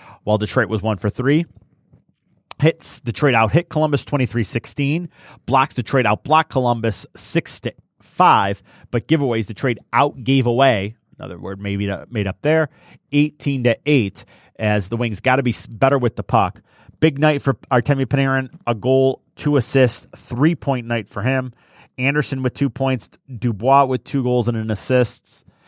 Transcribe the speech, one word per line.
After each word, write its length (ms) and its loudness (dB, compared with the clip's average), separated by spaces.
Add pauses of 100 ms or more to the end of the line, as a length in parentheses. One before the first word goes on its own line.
(240)
while 140 2
Detroit 320 0
was 140 -2
one 140 -2
for 120 -2
three. 380 0 (1120)
Hits, 400 0
Detroit 340 0
out 180 4
hit 180 2
Columbus 360 -2
twenty-three 380 -2
sixteen. 640 -4 (380)
Blocks, 260 2
Detroit 320 0
out 180 0
block 260 2
Columbus 680 -2
six 460 -6
to 120 -8 (280)
five, 600 2 (300)
but 160 -4
giveaways, 400 0
Detroit 320 -4 (120)
out 320 0
gave 220 2
away, 500 2 (220)
another 220 -12
word 200 -12
maybe 280 -2
to, 240 -6
made 160 -2
up 160 -6
there, 260 2 (420)
eighteen 520 0
to 140 2 (100)
eight, 380 0 (320)
as 320 0
the 80 -6
Wings 240 -4
gotta 200 2
be 100 0
s-, 140 -6
better 320 0
with 200 0
the 60 -6
puck. 380 0 (380)
Big 180 2
night 240 2
for 120 0 (180)
Artemi 340 2
Panarin, 480 -2 (140)
a 80 0
goal, 480 0 (140)
two 180 0
assists, 500 2 (120)
three-point 680 -2
night 220 -6
for 160 -8
him. 300 -2 (440)
Anderson 460 -2
with 100 -2
two 160 0
points, 400 -4 (240)
Dubois 520 2
with 180 -2
two 200 -4
goals 260 0
and 80 -2
an 120 -6
assist. 760 -2 (220)